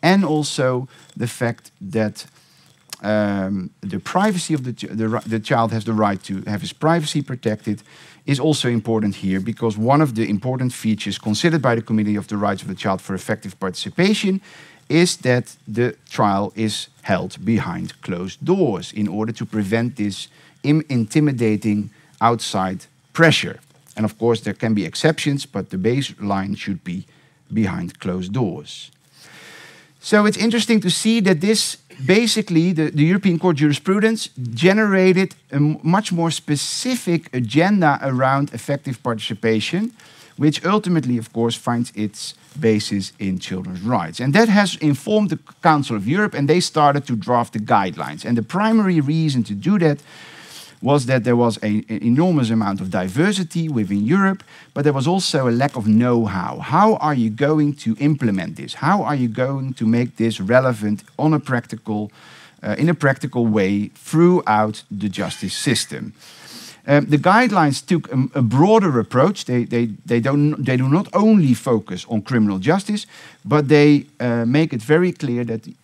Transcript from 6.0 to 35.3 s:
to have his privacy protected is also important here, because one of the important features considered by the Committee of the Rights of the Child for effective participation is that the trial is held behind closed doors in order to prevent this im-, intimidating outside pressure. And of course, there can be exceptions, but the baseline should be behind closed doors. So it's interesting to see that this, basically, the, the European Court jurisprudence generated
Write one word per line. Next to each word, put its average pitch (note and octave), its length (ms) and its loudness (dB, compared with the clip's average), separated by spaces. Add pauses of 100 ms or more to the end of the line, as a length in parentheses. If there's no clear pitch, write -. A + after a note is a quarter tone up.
to F#2+ 240 -8
have G#2 140 -4
his D#2+ 120 -10
privacy D#3 500 0
protected G#2+ 600 -6 (420)
is C#3 140 0
also C#3+ 300 0
important A2 480 0
here, F#2+ 240 -2
because A2 380 -4
one C3 240 4
of C3+ 120 0
the A2 140 -2
important B2+ 440 -2
features G#2 460 -4
considered D3+ 440 0
by B2 120 2
the A2+ 80 -2
Committee A2 320 -2
of G2+ 120 -6
the G#2 100 -8
Rights G2+ 260 -4
of - 60 -12
the G2 60 -8
Child F#2+ 260 -4
for - 140 -8
effective G2 440 -8
participation F#3+ 840 -2 (480)
is D#3+ 280 2
that B2 400 0 (100)
the A#2 300 -2 (140)
trial G2+ 440 0
is G#2+ 340 -4 (140)
held F#2 420 -4
behind F2+ 580 -4
closed F#2 420 -8
doors C#3 480 0
in G#2 160 -2
order G#2+ 240 -4
to A2+ 140 -8
prevent A2+ 500 -2
this G2+ 320 -6 (340)
im-, D3+ 260 2
intimidating A2+ 1000 0 (300)
outside G#2 680 -2 (280)
pressure. D3 440 2 (380)
And A2 80 -2
of G#2 140 -4
course, A2+ 240 0
there G2+ 120 -4
can A2+ 200 -2
be G2+ 100 0
exceptions, C#3+ 640 -2
but F#2+ 240 -8
the F#2+ 80 -8
baseline G2+ 760 -2
should F#2+ 280 -8
be F2+ 220 -8 (460)
behind F2+ 460 -4
closed F#2 340 -6
doors. F2 580 -6 (1120)
So G#3 260 2
it's G#3 120 0
interesting A3 420 2
to F3 100 0
see A3+ 320 2
that F3+ 180 2
this, G#3 360 0 (300)
basically, F#3+ 640 2
the, D#3 180 0
the D3 140 2
European F#3 340 2
Court F3 180 2
jurisprudence F#3+ 720 0 (240)
generated F#3+ 800 4 (160)